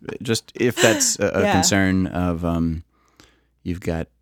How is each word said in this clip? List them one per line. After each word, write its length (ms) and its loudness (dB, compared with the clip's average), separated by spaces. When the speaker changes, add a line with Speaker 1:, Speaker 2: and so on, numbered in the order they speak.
Speaker 1:
Just 340 -4
if 200 0
that's 440 2
a, 100 2
a 120 0
Speaker 2:
Yeah. 120 2
Speaker 1:
concern 540 2
of, 380 -2
um, 380 -2
you've 180 -6
got 260 -4